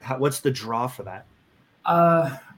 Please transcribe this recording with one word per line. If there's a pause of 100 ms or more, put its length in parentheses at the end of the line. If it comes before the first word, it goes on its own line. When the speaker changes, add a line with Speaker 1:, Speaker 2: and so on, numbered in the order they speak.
Speaker 1:
how,
what's
the
draw
for
that? (580)
Speaker 2:
Uh, (200)